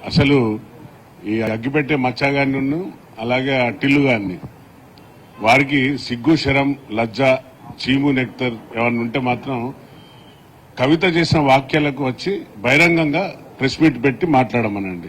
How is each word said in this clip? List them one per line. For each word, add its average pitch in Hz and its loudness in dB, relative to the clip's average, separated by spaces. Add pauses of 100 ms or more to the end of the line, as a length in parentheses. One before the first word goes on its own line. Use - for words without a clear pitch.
అసలు 131 2 (680)
ఈ 110 -2
అగ్గిపెట్టే 127 -2
మచ్చా 127 -2
గారిని, 139 -2 (380)
అలాగే 131 -2
ఆ 120 2
టిల్లు 139 2
గారిని, 110 0 (1040)
వారికి 135 2
సిగ్గు, 123 0
శరం, 139 0 (160)
లజ్జ, 113 -4 (540)
చీము, 139 0
నెక్తర్ 127 -2 (240)
ఏమన్నా 117 0
ఉంటే 117 -4
మాత్రం 127 -4 (1040)
కవిత 156 2
చేసిన 165 2
వాక్యాలకు 139 2
వచ్చి 151 -4 (160)
బహిరంగంగా 160 2 (260)
ప్రెస్ 131 0
మీట్ 131 4
పెట్టి 139 0
మాట్లాడమనండి 101 0